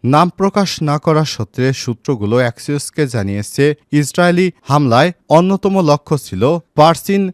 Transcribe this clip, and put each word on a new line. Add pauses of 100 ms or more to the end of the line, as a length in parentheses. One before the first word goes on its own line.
(140)
নাম (120)
প্রকাশ (120)
না
করা (120)
সত্ত্বে (160)
সূত্রগুলো
অ্যাক্সিওসকে (120)
জানিয়েছে, (360)
ইসরায়েলি (240)
হামলায় (260)
অন্যতম (160)
লক্ষ্য (100)
ছিল (360)
পার্সিন (100)